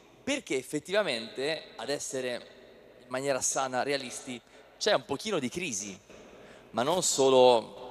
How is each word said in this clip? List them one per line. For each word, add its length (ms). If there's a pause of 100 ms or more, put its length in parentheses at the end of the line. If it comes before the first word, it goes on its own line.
(220)
Perché 340
effettivamente, 1200
ad 120
essere 1120
in 60
maniera 320
sana 440
realisti, 560 (360)
c'è 160
un 120
pochino 340
di 100
crisi, 500 (720)
ma 120
non 200
solo 800 (100)